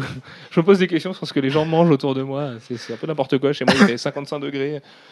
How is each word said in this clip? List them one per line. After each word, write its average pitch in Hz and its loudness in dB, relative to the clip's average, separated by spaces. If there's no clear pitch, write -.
<laughs> - -20
je 185 2
me 165 0
pose 196 6
des 180 2
questions 160 -2
sur 170 -10
ce - -10
que 147 2
les 135 0
gens 156 2
mangent 165 4
autour 139 2
de 135 -4
moi. 135 -6
C'est, 123 -10
c'est - -10
un - -8
peu - -8
n'importe 135 -2
quoi. 135 0
Chez 139 -6
moi, 127 4
il 202 6
fait 120 -2
cinquante-cinq 143 -8
degrés. 143 -6